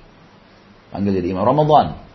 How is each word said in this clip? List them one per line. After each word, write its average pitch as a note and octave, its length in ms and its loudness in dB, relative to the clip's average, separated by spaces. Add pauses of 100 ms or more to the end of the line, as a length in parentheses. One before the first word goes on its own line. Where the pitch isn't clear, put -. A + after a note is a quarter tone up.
(920)
Panggil G2 320 -4
jadi F#2 120 -4
imam F#2+ 120 -2
Ramadan. D3 560 2 (120)